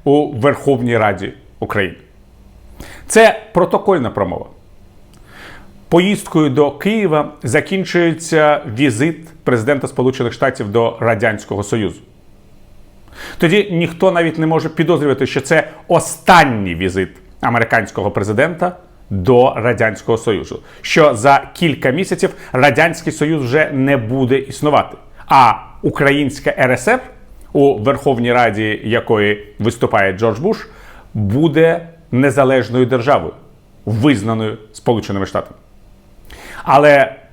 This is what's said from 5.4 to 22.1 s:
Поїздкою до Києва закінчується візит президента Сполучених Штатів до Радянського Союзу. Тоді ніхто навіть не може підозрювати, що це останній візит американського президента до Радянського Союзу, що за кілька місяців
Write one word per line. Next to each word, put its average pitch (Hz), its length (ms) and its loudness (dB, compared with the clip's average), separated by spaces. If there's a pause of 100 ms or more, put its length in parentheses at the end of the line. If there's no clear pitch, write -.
Поїздкою 170 640 0
до 139 200 2
Києва 185 640 -2 (100)
закінчується 160 1160 0 (180)
візит 143 500 -2 (160)
президента 127 440 -2
Сполучених 127 440 -2
Штатів 123 400 -4
до 117 280 0
Радянського 107 640 -2
Союзу. 98 380 -4 (1400)
Тоді 196 320 2
ніхто 170 420 0
навіть 165 260 0
не 160 80 0
може 160 220 0
підозрювати, 147 580 0
що 131 140 -4
це 156 280 0 (200)
останній 139 840 2
візит 90 340 -2 (320)
американського 113 680 -2
президента 156 680 -2 (340)
до 123 460 4
Радянського 113 600 -2
Союзу, 92 420 -6 (220)
що 147 320 4
за 135 400 2
кілька 135 360 -2
місяців 185 400 -2 (220)